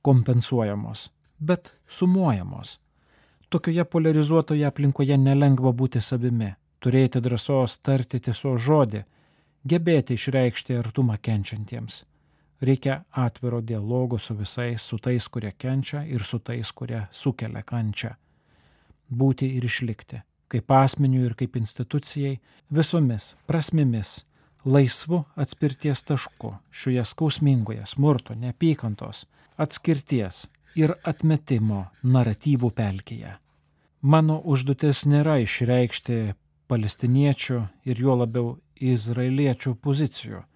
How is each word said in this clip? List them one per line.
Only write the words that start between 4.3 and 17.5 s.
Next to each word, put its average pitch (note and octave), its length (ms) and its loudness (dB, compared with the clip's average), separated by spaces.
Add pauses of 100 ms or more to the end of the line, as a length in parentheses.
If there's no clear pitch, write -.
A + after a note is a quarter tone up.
aplinkoje C#3+ 540 2
nelengva C3+ 580 4
būti B2+ 240 0
savimi, A#2 540 -2 (260)
turėti C3 400 2
drąsos B2 640 0
tarti C3 360 0
tiesos B2 420 -4
žodį, B2 400 2 (680)
gebėti D#3+ 480 2
išreikšti B2+ 640 -2
artumą A2+ 420 0
kenčiantiems. G#2+ 840 -6 (580)
Reikia C3+ 480 0
atviro A#2+ 500 -2
dialogo A#2 580 -2
su - 200 -8
visais, A#2+ 440 -6
su A2+ 160 -8
tais, B2 300 -2
kurie G#2+ 240 -8
kenčia, C3+ 540 -6
ir B2 160 -4
su A#2 160 -6
tais, A#2 340 -8
kurie A#2 380 -8
sukelia A2 520 -6